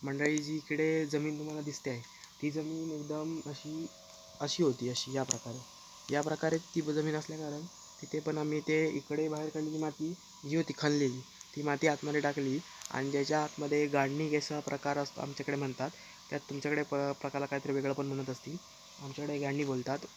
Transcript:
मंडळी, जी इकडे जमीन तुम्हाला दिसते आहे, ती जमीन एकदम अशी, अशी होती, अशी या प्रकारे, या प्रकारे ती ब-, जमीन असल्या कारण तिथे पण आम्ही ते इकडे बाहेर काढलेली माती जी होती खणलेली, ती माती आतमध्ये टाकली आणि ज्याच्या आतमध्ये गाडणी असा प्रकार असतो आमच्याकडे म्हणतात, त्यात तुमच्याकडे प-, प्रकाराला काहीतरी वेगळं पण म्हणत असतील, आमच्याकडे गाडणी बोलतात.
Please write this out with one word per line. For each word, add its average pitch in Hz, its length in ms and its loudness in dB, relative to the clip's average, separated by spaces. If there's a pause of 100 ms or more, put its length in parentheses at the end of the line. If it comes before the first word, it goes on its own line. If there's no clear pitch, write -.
मंडळी, 143 340 4
जी 151 180 -2
इकडे 156 500 2
जमीन 147 340 0
तुम्हाला 151 220 -6
दिसते 147 280 -6
आहे, 120 120 -4 (400)
ती 147 100 0
जमीन 160 400 -4
एकदम 151 580 -4
अशी, 156 360 -6 (540)
अशी 147 240 2
होती, 123 260 4
अशी 127 240 -4
या 135 100 2
प्रकारे, 120 340 -2 (560)
या 147 80 4
प्रकारे 156 360 2
ती 165 240 -2
ब-, 151 100 0
जमीन 151 240 2
असल्या 156 220 -4
कारण 147 240 -6 (400)
तिथे 156 180 -2
पण 151 180 0
आम्ही 151 220 2
ते 156 300 4
इकडे 151 400 0
बाहेर 151 200 -2
काढलेली 156 280 -2
माती 156 360 -2 (360)
जी 151 60 2
होती 160 220 2
खणलेली, 143 420 4 (360)
ती 147 60 -4
माती 147 260 4
आतमध्ये 147 340 2
टाकली 143 380 2 (320)
आणि 135 200 0
ज्याच्या 143 320 4
आतमध्ये 147 440 2
गाडणी 143 480 2
असा 147 240 0
प्रकार 143 380 0
असतो 143 240 -2
आमच्याकडे 143 340 -2
म्हणतात, 135 340 0 (400)
त्यात 143 100 -2 (100)
तुमच्याकडे 147 340 2
प-, 143 120 -2
प्रकाराला 139 500 0
काहीतरी 139 280 -2
वेगळं 139 200 2
पण 139 120 0
म्हणत 135 240 -2
असतील, 135 280 -6 (460)
आमच्याकडे 143 340 -4
गाडणी 143 260 2
बोलतात. 135 340 0 (200)